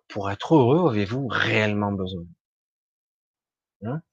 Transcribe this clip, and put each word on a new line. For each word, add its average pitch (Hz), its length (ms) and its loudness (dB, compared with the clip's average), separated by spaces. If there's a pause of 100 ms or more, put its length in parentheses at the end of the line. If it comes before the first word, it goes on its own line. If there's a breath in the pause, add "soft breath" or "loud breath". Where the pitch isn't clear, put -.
pour 98 220 -6
être 127 260 2
heureux, 147 340 4
avez-vous 110 380 -2
réellement 104 640 0
besoin ? 95 320 -6 (1600)
Hein ? 135 160 -8 (120)